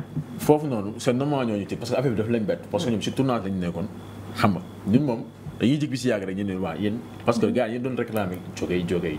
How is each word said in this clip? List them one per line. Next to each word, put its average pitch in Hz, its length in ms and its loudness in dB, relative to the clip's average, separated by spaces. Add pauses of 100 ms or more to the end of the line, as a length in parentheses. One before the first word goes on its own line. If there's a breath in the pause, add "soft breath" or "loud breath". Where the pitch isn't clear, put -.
(380)
foofu 151 280 6
noonu, 110 320 -2
c'est 127 160 2
normal 135 320 2
ñooñu 104 180 0
tiit 90 120 -6
parce 120 160 -4
que 110 40 2
affaire 135 140 2
bi 107 80 0
daf 110 100 0
leen 117 140 2
bett. 90 160 0 (100)
Parce - 160 0
que 123 60 0
ñoom 107 100 2
si 117 120 -2
tournage 123 320 2
lañu 98 160 -2
nekkoon. 87 260 -2 (480)
Xam 110 160 6
nga, 87 100 0 (280)
ñun 127 160 6
moom 117 160 0 (400)
dañuy 135 200 4
jig 143 80 0
bi 127 80 -4
si 123 120 -2
yàgg 107 180 2
rek 95 100 -4
ñu 101 80 -2
ne 98 120 -2
waa 90 200 -2
yéen, 104 220 0 (260)
parce 117 140 4
que 107 80 4
gars 117 220 2
yi 120 100 -4
doon 127 180 -4
réclamer 104 420 -2 (180)
jógee, 87 300 0
jógee, 85 320 0